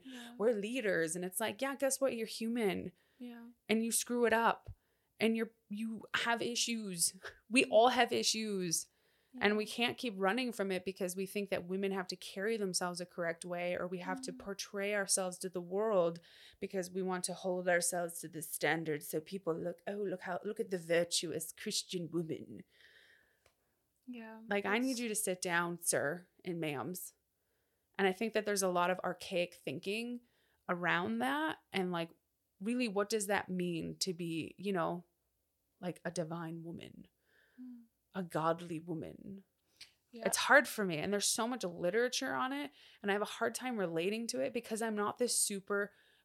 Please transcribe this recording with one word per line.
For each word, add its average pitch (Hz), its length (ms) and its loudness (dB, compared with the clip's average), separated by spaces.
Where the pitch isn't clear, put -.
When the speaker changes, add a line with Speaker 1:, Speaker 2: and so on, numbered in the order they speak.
Speaker 1:
Yeah. 240 340 -14
Speaker 2:
we're 220 140 4
leaders? 196 640 0
And 180 80 -4
it's 185 160 -4
like, 214 200 -2
yeah, 269 140 -2
guess 262 260 0
what? 254 160 2
You're 220 120 -4
human. 214 640 0
Speaker 1:
Yeah. 233 300 -14
Speaker 2:
And 220 160 4
you 233 60 0
screw 240 340 2
it 220 80 8
up. 226 380 4
And 226 180 4
you're, 226 140 -2
you 220 360 -6
have 233 280 2
issues. 220 720 0
<laughs> - 360 -18
We 247 140 8
Speaker 1:
Mm. - 80 -8
Speaker 2:
all 226 160 10
have 240 240 6
issues. 214 720 0
And 208 160 4
we 214 80 2
Speaker 1:
Yeah. 214 100 -8
Speaker 2:
can't 240 240 0
keep 226 180 -4
running 214 360 2
from 196 180 -2
it 185 140 0
because 185 320 -4
we 190 100 -2
think 202 240 -4
that 180 160 -2
women 196 240 -2
have 190 180 -4
to 185 80 -6
carry 214 400 -4
themselves 180 440 -2
a 175 60 -6
correct 165 380 -4
way, 175 320 -2
or 180 120 -2
we 180 100 -4
have 180 240 -4
to - 100 -8
Speaker 1:
Mm. 254 60 -12
Speaker 2:
portray 202 560 -4
ourselves 190 440 0
to 190 100 -6
the 180 120 -4
world 175 600 2
because 185 300 -4
we 185 120 -2
want 185 220 -2
to 180 100 -4
hold 180 340 -2
ourselves 175 520 2
to 160 80 -10
the 165 140 -8
standard. 156 600 0
So - 180 -2
people 185 340 -4
look, 170 340 -6
"Oh, 202 80 -4
look 202 260 -4
how, 180 220 -4
look 208 160 -4
at 185 100 -4
the 185 80 -2
virtuous 165 720 0
Christian 180 600 -4
woman." 160 500 -4
Speaker 1:
Yeah, 226 320 -14
Speaker 2:
Like, 202 180 2
"I 202 120 4
need 262 140 4
Speaker 1:
it's 240 80 -2
Speaker 2:
you 240 80 0
to 214 60 0
sit 185 260 0
down, 175 420 2
sir 151 440 0
and 175 160 -4
ma'ams." 151 520 -4
And 196 100 4
I 190 60 6
think 220 220 -2
that 214 100 2
there's 202 180 2
a 185 60 4
lot 175 220 4
of 180 100 0
archaic 175 540 -2
thinking 220 560 -4
around 175 520 2
that. 294 380 0
And, 180 180 0
like, 170 200 -4
really, 240 280 0
what 202 200 0
does 208 200 -2
that 202 200 2
mean 170 520 -2
to 190 120 -2
be, 165 460 -4
you 196 140 -4
know, 175 320 -2
like, 180 240 -6
a 175 60 -4
divine 165 540 -6
woman, - 420 -12
Speaker 1:
Mm. 247 260 -16
Speaker 2:
a 190 80 -4
godly 165 580 -2
woman? 170 640 -10
Speaker 1:
Yeah. 226 140 -12
Speaker 2:
It's - 100 0
hard 262 320 8
for 214 160 -2
me. 165 140 0
And 175 140 -2
there's 202 160 2
so 233 200 0
much 247 160 -4
literature 220 680 0
on 262 180 0
it. 285 200 -6
And 202 100 0
I 190 40 4
have 208 80 2
a 202 40 0
hard 233 280 -2
time 247 240 -4
relating 185 500 0
to 254 120 -2
it 269 120 0
because 226 300 -4
I'm 220 140 0
not 208 220 0
this 240 200 2
super 202 540 -2